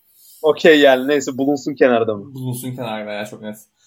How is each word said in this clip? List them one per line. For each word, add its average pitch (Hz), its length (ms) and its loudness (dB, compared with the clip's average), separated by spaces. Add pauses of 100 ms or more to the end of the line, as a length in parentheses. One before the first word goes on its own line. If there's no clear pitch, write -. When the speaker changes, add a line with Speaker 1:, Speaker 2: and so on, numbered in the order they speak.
(420)
Speaker 1:
okey 156 380 4
yani 131 280 4
neyse 143 300 -2
bulunsun 139 380 -4
kenarda 113 400 2
mı? 104 180 -14
Speaker 2:
Bulunsun 127 420 -10
kenarda 107 360 -10
ya 104 140 -8
çok 107 160 -18
net. 107 160 -12 (300)